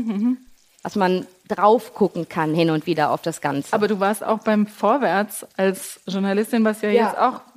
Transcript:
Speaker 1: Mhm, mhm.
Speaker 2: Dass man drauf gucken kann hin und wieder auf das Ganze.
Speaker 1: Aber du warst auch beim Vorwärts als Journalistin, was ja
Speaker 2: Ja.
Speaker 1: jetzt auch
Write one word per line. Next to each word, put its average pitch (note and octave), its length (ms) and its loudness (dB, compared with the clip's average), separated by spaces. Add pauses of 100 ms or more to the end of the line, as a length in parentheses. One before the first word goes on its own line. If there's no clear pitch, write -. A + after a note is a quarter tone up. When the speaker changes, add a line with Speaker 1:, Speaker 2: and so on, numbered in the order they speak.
Speaker 1:
Mhm, A3+ 80 -4
mhm. A#3 220 0 (460)
Speaker 2:
Dass E3 140 -8
man F#3 320 0 (180)
drauf G#3 480 2
gucken F3 340 -2
kann D#3 260 -2
hin E3 160 2
und D#3 160 -2
wieder D3+ 260 0
auf D3 100 -4
das - 180 -6
Ganze. C#3+ 320 -4
Speaker 1:
Aber G#3 140 2
du G3 140 -2
warst G3 240 0
auch G#3+ 160 -2
beim G#3+ 260 2
Vorwärts G#3 800 0 (100)
als F#3+ 520 -2
Journalistin, G3 560 0
was G#3+ 180 0
ja G#3 80 -2
Speaker 2:
Ja. A3+ 160 4
Speaker 1:
jetzt F#3+ 120 -4
auch B3 220 0 (160)